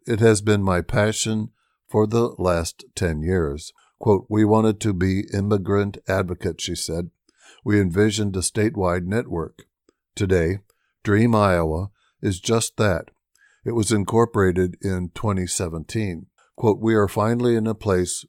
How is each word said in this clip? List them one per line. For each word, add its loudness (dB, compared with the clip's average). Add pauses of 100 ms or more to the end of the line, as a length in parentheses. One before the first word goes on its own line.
It -2
has 6
been 2
my 0
passion -2 (420)
for 2
the 0
last -2 (100)
ten -2
years. -2 (300)
Quote, 2
"We 4
wanted 2
to -2
be 0
immigrant -2 (100)
advocates," -4
she -6
said. -6 (560)
"We 2
envisioned 0
a -4
statewide -2
network." -6 (500)
Today, 0 (440)
Dream 4
Iowa 2 (320)
is -2
just -2
that. 0 (540)
It -4
was 0
incorporated 2
in -6
twenty -4
seventeen. -6 (300)
Quote, 2
"We 2
are 4
finally 0
in 0
a -2
place -2